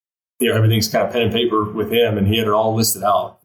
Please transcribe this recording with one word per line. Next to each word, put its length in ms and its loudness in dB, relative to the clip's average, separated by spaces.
You 100 0
know, 60 0
everything's 320 2
kind 180 0
of 80 -6
pen 80 0
and 100 0
paper 340 0
with 260 -6
him, 260 2
and 100 0
he 120 0
had 80 -2
it 60 0
all 200 2
listed 300 -2
out, 420 -2